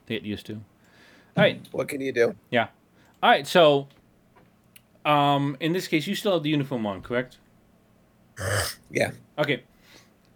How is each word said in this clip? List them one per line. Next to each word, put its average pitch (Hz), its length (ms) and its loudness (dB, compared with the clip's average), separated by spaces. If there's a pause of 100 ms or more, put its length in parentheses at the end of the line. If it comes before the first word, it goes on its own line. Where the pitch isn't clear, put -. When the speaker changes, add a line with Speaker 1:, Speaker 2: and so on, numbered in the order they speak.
Speaker 1:
to 113 80 -8
get 104 80 -6
used 101 240 -10
to. 107 80 -12
All - 880 -6
right. - 160 0 (120)
Speaker 2:
What - 160 -4
can 143 120 -8
you 135 120 -6
do? 117 220 2 (160)
Speaker 1:
Yeah. 113 180 0 (540)
All 214 80 6
right, 151 160 2
so, 147 400 6 (1200)
um, 143 560 2
in 165 120 -2
this 185 140 -4
case, 151 200 -2
you 196 100 -4
still 208 160 -2
have 165 100 0
the 147 80 -2
uniform 139 360 -2
on, 95 160 -6
correct? 127 340 -6 (1500)
Speaker 2:
Yeah. - 200 -2 (280)
Speaker 1:
Okay. 143 240 -2 (720)